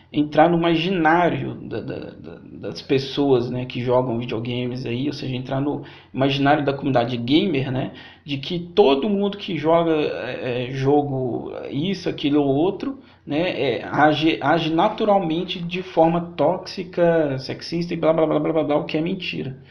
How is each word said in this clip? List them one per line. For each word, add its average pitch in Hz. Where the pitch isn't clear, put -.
entrar 151
no 170
imaginário 165
da, -
da, -
da, -
das -
pessoas, 135
né, 123
que 127
jogam 123
videogames 123
aí, 123
ou 139
seja, 131
entrar 131
no 143
imaginário 139
da 139
comunidade 127
gamer, 135
né, 147
de 143
que 175
todo 240
mundo 202
que 175
joga, 165
é, 123
é, 135
jogo 135
isso, 170
aquilo 147
ou 139
outro, 196
né, 160
é, 117
age, 147
age 156
naturalmente 185
de 175
forma 170
tóxica, 160
sexista 170
e 165
blá, 160
blá, 160
blá, 151
blá, 156
blá, 156
blá, 147
o 156
que -
é 156
mentira, 170